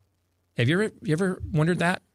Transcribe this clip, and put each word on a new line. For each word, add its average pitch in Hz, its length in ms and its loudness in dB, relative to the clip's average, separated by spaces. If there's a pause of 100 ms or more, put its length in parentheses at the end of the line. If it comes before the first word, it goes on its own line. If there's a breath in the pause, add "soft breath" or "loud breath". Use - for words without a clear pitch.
(560)
Have 117 120 2
you 170 140 2
ever, 220 100 -2 (100)
you 180 100 0
ever 185 380 -2
wondered 160 280 2
that? 175 240 0 (120)